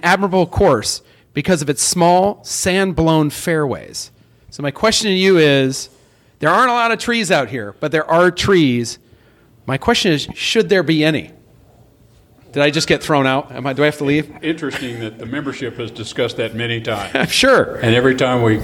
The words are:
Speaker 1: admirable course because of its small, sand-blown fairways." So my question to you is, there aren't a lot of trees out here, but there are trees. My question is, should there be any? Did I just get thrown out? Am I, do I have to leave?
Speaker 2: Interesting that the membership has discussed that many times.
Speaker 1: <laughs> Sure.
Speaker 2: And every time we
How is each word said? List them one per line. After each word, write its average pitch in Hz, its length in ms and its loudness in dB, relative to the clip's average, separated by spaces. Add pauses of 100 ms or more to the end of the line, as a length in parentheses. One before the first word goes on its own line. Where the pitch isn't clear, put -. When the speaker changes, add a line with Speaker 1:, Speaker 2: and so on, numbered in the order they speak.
Speaker 1:
admirable 185 440 2
course 156 540 0 (320)
because 151 300 0
of 143 80 -2
its 139 120 -4
small, 180 600 2
sand-blown 165 840 0
fairways." 143 800 -6 (400)
So - 120 -12
my 143 100 -4
question 214 380 0
to 185 60 2
you 190 220 4
is, 139 500 2 (520)
there 147 100 2
aren't 233 200 4
a 240 40 0
lot 233 160 0
of 220 80 -2
trees 226 320 -2
out 143 180 2
here, 104 320 -10
but 151 120 -4
there 156 180 -2
are 175 200 4
trees. 143 680 2 (680)
My 135 120 -2
question 226 340 0
is, 147 220 -2
should - 340 -2
there 185 140 4
be 151 220 0
any? 143 260 -2 (1200)
Did 143 100 -2
I 147 80 2
just 156 160 -2
get 151 160 0
thrown 139 240 2
out? 131 240 -2
Am 127 160 -10
I, 139 60 -4
do 131 100 -2
I 151 40 4
have 151 120 0
to 151 60 -4
leave? 147 260 0 (140)
Speaker 2:
Interesting 135 560 -6
that 110 180 -10
the - 80 -12
membership 131 520 -8
has 117 120 -8
discussed 117 460 -6
that 113 180 -4
many 117 260 -4
times. 113 500 -4
Speaker 1:
<laughs> - 20 -6
Sure. - 440 2
Speaker 2:
And 113 200 2
every 127 180 4
time 127 280 0
we 110 220 2